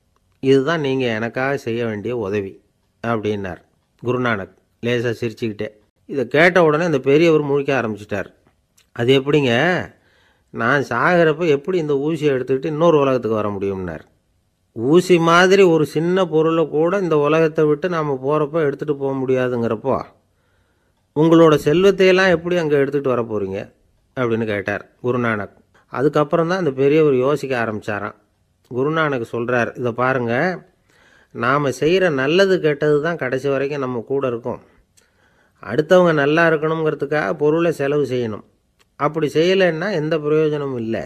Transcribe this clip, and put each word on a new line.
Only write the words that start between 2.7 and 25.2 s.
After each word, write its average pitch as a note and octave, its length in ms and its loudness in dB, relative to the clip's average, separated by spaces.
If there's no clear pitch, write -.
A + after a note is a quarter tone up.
அப்படின்னார் G#2 500 -4
குருநானக் A#2+ 500 -2
லேசா A#2+ 340 -2
சிரிச்சுக்கிட்டே. G#2+ 480 -6
இதை C#3+ 220 -4
கேட்ட F3 340 4
உடனே D#3 220 2
அந்த D#3+ 140 0
பெரியவர் D3+ 460 4
முழிக்க C#3 360 -2
ஆரம்பிச்சிட்டார். G#2 460 -6
"அது B2+ 280 2
எப்படிங்க? C#3+ 600 2
நான் B2 320 0
சாகிறப்ப D#3 680 2
எப்படி D3+ 300 0
இந்த D3 160 -2
ஊசியை D3 380 0
எடுத்துக்கிட்டு C3 340 -2
இன்னொரு D#3+ 320 2
உலகத்துக்கு B2+ 380 2
வர G#2 120 -2
முடியும்னார்." F#2+ 520 -6
"ஊசி E3 460 0
மாதிரி F3+ 440 4
ஒரு E3 240 4
சின்ன F3 400 -2
பொருளை D#3+ 420 0
கூட D#3+ 300 0
இந்த E3 200 0
உலகத்தை D#3 460 2
விட்டு D3+ 240 0
நாம D3+ 360 -4
போறப்ப D3 280 -2
எடுத்துட்டு D3 440 -2
போக C3+ 300 -4
முடியாதுங்கிறப்போ, B2 760 -2
உங்களோட E3 380 6
செல்வத்தையெல்லாம் F#3 720 4
எப்படி F3 280 0
அங்க D3+ 200 0
எடுத்துட்டு C#3 320 0
வர A#2+ 140 0
போறீங்க?" G#2 500 -6
அப்படின்னு A2+ 240 0
கேட்டார் G#2 460 -6
குருநானக். A#2 640 -4